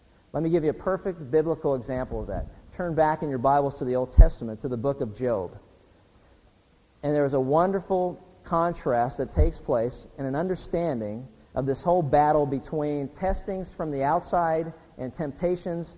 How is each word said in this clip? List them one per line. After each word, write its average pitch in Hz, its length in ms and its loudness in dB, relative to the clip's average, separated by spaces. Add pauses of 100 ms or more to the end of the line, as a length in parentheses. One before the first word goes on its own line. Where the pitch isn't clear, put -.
(340)
Let 147 100 -2
me 165 60 0
give 165 140 2
you 156 60 2
a 135 40 2
perfect 185 580 -4
biblical 156 440 2
example 127 460 -6
of 101 60 -8
that. - 180 -6 (280)
Turn 175 200 -4
back 156 300 2
in 156 60 -4
your 131 100 -4
Bibles 139 360 2
to 139 100 -6
the 123 100 0
Old 127 160 -2
Testament, 120 500 6
to 147 60 -6
the 123 100 -4
book 139 240 -2
of 110 140 -6
Job. 107 360 -2 (1500)
And 147 140 0
there 147 100 2
is 139 80 0
a 135 60 2
wonderful 180 800 0 (240)
contrast 160 760 0
that 131 140 -6
takes - 260 2
place 123 500 -4 (100)
in 139 80 -8
an 131 100 -4
understanding 151 920 -4 (280)
of 127 100 -2
this 135 160 -2
whole 175 200 2
battle 151 440 4
between 147 600 -4
testings 190 640 -4
from 160 220 -6
the 135 120 -2
outside 165 680 0 (240)
and 127 160 -8
temptations 170 840 -4